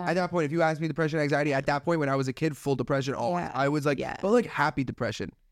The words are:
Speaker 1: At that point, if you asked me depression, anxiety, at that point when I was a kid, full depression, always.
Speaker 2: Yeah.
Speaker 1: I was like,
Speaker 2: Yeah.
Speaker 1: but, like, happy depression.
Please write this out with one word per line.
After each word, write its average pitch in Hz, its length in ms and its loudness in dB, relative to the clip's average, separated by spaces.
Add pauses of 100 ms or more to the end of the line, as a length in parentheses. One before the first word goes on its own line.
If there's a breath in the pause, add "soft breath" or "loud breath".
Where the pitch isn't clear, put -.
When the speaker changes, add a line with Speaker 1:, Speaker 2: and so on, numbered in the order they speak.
Speaker 1:
At 165 80 2
that 180 160 0
point, 170 160 0
if 139 60 -4
you 165 100 2
asked 156 180 2
me 165 60 -2
depression, 156 320 0
anxiety, 147 340 2
at 135 140 0
that 143 180 0
point 170 160 2
when 139 80 2
I 135 60 2
was 135 140 0
a 131 40 -4
kid, 160 240 -2
full 139 200 0
depression, 135 380 -2
always. 175 300 -2
Speaker 2:
Yeah. 170 80 -8
Speaker 1:
I 139 160 0
was 147 160 0
like, 143 140 2
Speaker 2:
Yeah. 131 240 -6
Speaker 1:
but, 196 80 0
like, 233 160 4
happy 143 380 0
depression. 110 460 -4 (220)